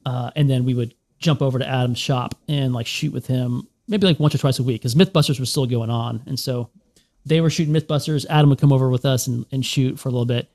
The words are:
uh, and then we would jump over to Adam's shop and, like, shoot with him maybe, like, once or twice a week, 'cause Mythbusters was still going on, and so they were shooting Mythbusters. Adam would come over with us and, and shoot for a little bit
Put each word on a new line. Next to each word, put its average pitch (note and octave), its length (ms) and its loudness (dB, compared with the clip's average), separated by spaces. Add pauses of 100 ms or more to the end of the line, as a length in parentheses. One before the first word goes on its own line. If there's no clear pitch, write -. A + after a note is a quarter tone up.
uh, B2 300 -4
and C#3+ 120 4
then B2+ 160 2
we B2+ 100 0
would A#2+ 200 -4 (240)
jump D3+ 240 0
over C3 160 0
to - 100 -2
Adam's B2+ 300 -2
shop B2 380 -4 (100)
and, C#3 260 -2
like, A#2+ 140 -4
shoot - 260 -4
with B2+ 140 -8
him B2+ 400 -2 (240)
maybe, G3+ 160 2
like, E3+ 140 2
once D3 140 2
or C3+ 40 2
twice C3+ 220 0
a - 20 0
week, A#2+ 200 -2
'cause A#2+ 120 -4
Mythbusters D#3 460 2
was B2+ 100 -4
still C3+ 160 -2
going A2+ 240 -2
on, A#2 360 -4
and C3+ 120 -6
so B2 300 -6 (580)
they D#3 140 2
were E3 100 4
shooting D3+ 240 0
Mythbusters. D3+ 560 -2
Adam D3+ 200 6
would C3+ 100 2
come C#3+ 120 6
over C3 180 4
with B2 160 0
us C3 200 0
and, A#2+ 240 -4
and C3+ 160 -4
shoot C3 320 0
for - 120 -6
a - 20 -4
little A#2+ 140 0
bit A#2+ 280 -2